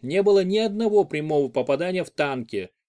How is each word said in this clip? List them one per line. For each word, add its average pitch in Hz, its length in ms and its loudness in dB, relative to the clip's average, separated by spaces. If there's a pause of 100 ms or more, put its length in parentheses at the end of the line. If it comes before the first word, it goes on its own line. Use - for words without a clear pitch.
не 160 200 0
было 196 220 4
ни 190 140 0
одного 208 480 2
прямого 151 420 0
попадания 156 560 -2
в - 60 -12
танки, 127 580 -4 (200)